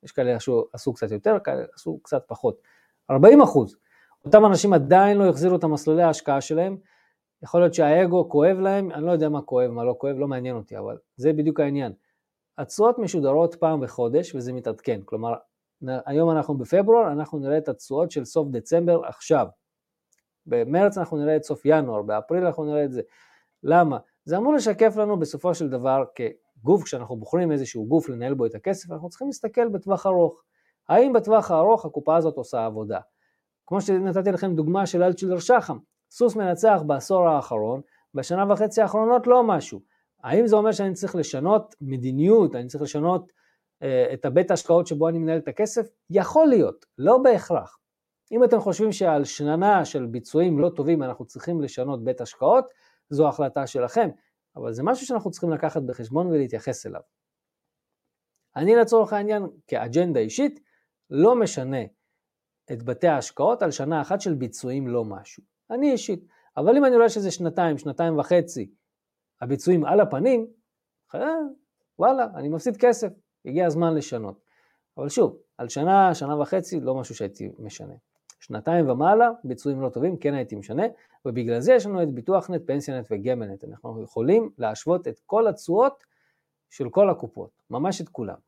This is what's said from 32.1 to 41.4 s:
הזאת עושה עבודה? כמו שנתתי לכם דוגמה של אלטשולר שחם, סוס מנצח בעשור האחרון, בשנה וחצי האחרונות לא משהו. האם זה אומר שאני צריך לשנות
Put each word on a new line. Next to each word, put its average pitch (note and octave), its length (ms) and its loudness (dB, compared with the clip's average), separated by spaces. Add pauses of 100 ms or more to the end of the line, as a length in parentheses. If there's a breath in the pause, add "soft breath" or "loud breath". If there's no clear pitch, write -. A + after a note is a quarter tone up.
הזאת D#3+ 200 0
עושה A#2+ 300 -6
עבודה? G#2+ 340 -6 (640)
כמו F#3+ 140 -2
שנתתי F#3+ 520 0
לכם F#3 220 -2
דוגמה E3+ 320 0
של F3 160 0
אלטשולר F3+ 360 0
שחם, E3+ 400 0 (320)
סוס A#3 260 0
מנצח F#3+ 500 2
בעשור E3 420 0
האחרון, B2+ 520 -2 (340)
בשנה F#3 380 -2
וחצי G#3 300 0
האחרונות A3 440 2
לא B3 160 6
משהו. F#3+ 380 -2 (420)
האם F3+ 240 2
זה G#3+ 100 4
אומר G#3+ 160 2
שאני G3 220 -2
צריך F#3 220 -8
לשנות F3 640 -2